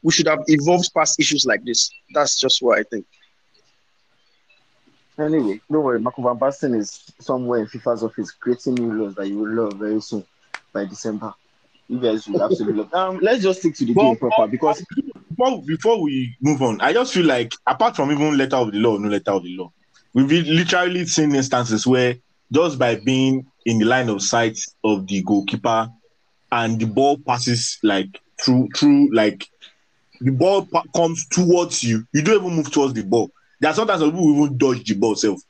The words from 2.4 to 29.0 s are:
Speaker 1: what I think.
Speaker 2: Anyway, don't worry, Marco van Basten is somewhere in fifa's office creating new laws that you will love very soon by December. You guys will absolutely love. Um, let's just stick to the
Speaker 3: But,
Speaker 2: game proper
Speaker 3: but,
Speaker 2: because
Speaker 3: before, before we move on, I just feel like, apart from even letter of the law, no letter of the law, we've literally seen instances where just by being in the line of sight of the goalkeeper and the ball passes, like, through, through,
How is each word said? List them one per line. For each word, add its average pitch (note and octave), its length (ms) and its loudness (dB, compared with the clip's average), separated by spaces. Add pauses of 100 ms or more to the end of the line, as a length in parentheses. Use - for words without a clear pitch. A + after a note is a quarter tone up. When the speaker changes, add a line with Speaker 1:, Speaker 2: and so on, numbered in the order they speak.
Speaker 1:
what A2 160 4
I G#2+ 40 -2
think. A2 220 -8 (2250)
Speaker 2:
Anyway, D3 500 -2
don't D3+ 140 0
worry, B2 160 0
Marco B2 240 -6
van B2 160 -2
Basten C3+ 360 -2
is - 440 -8
somewhere B2 400 -4
in G#2 80 -4
fifa's A#2 340 -4
office G#2+ 300 -6
creating B2 440 -4
new A#2 180 -2
laws G#2+ 200 -4
that G2 140 -8
you G2+ 100 -6
will G#2+ 120 -4
love A2 240 -2
very G#2+ 280 -4
soon G#2 240 -10 (480)
by G2+ 120 -4
December. G#2 500 -10 (520)
You B2 120 -6
guys A2 280 -2
will - 140 -2
absolutely G#2+ 400 0
love. G#2 140 -8
Um, F#3 260 -2
let's A3 220 2
just F#3 160 0
stick E3 160 -2
to C4+ 100 -2
the A#3 80 0
Speaker 3:
But, G3+ 80 4
Speaker 2:
game A3 160 4
proper - 220 0
Speaker 3:
but, G#3 120 2
Speaker 2:
because A#3 320 -2 (460)
Speaker 3:
before, B3 320 -2
before F3+ 400 0
we C3 400 -4
move C3+ 220 2
on, A2 180 0
I C3+ 120 2
just B3+ 200 0
feel F3 140 2
like, A#2+ 260 0 (140)
apart A3 280 0
from C#3+ 160 0
even D3 280 2
letter C3+ 160 0
of A#2+ 160 0
the G2+ 80 -4
law, A2 180 2
no G#2 100 -4
letter G2+ 240 -2
of F#2+ 120 0
the F2+ 120 -12
law, F#2 160 -12 (420)
we've C#3+ 340 2
literally F3+ 580 0
seen D3+ 300 0
instances B2 500 -2
where B2+ 300 2 (360)
just D3+ 280 2
by A#2+ 160 2
being C3 500 0 (220)
in A#2 100 0
the G#2+ 80 2
line B2 240 2
of G2 140 -4
sight A#2 340 0 (260)
of G2+ 220 0
the G2 160 -4
goalkeeper G#2+ 680 -2 (640)
and A2+ 280 -2
the A2+ 60 -2
ball C3+ 320 2
passes, A#2+ 680 -4
like, G2 380 -2 (200)
through, B2+ 340 2
through, C#3+ 380 6